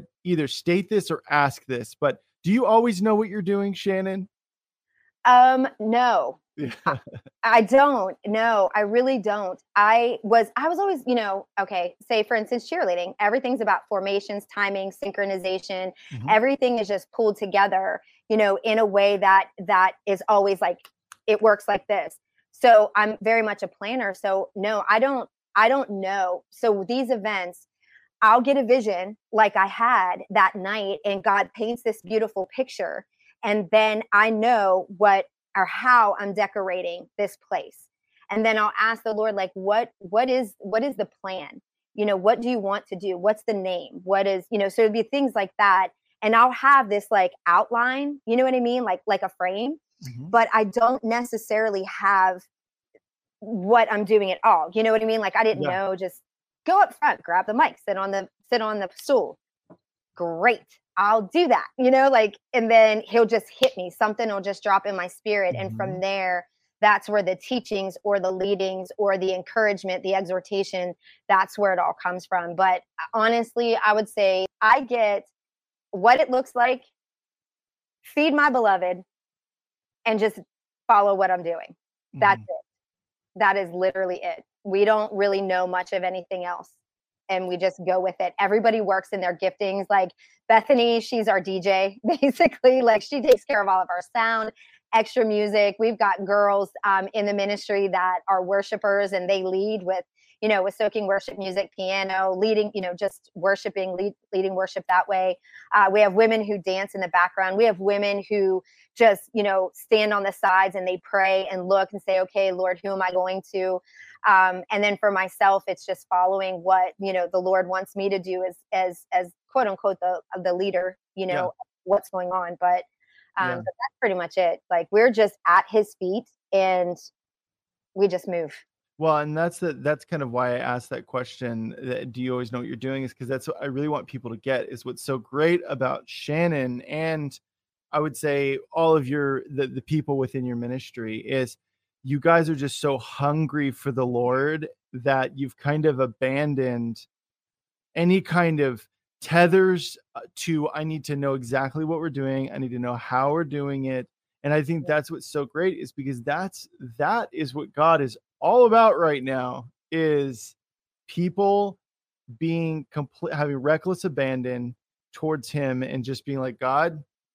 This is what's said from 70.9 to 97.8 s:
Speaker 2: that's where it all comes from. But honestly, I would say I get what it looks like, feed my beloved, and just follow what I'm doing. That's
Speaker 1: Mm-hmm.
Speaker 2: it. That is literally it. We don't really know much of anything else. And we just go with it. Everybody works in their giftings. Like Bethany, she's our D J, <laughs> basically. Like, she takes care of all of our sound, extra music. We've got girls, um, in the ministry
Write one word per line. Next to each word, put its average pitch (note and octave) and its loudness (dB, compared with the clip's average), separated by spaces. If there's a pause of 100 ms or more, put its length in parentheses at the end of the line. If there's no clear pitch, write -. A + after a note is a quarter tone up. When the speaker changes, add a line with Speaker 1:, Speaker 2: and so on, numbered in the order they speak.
Speaker 2:
that's G3 2
where G3+ 2
it F3+ 0
all E3 -2
comes F3+ -6
from. F3 -4
But F#3 2 (320)
honestly, A#3 0
I G#3+ 4
would G#3+ 0
say F#3+ 0 (140)
I A#3 4
get A3+ 0 (680)
what A3+ 4
it D4 0
looks B3+ -2
like, B3 0 (1200)
feed D4+ 0
my D4 2
beloved, F#3+ 0 (1040)
and A3 0
just G#3+ 0 (480)
follow G3+ 4
what F#3+ 0
I'm F3+ -2
doing. E3+ -8 (380)
That's A2+ 2
Speaker 1:
Mm-hmm. - -20
Speaker 2:
it. - -16
That G3 4
is F#3+ -4
literally F#3 -2
it. - -10 (220)
We G3+ 0
don't G#3+ 2
really G3 0
know F#3 0
much F3+ -4
of F#3 -4
anything F3+ -6
else. F3 -12 (600)
And F#3 -4
we F3+ -4
just F3+ -4
go F#3 0
with F#3 -4
it. F3+ -4
Everybody G#3+ 2
works F#3+ -2
in G3 -6
their F3+ -2
giftings. F#3+ -4
Like F#3+ 2 (400)
Bethany, A#3 4
she's A3 -2
our G3 2
D F#3+ -4
J, G3 0 (120)
<laughs> E4+ -2
basically. C4 4
Like, A3 4
she C#4+ -6
takes B3 2
care A3 0
of G3 0
all F#3 2
of F3 -4
our F3+ -6 (120)
sound, A3+ -2 (420)
extra A3+ 2
music. G#3 2
We've A3+ 0
got G3+ 0
girls, G3+ 2 (120)
um, F#3+ 2
in G#3 -2
the G#3 -2
ministry G3+ -2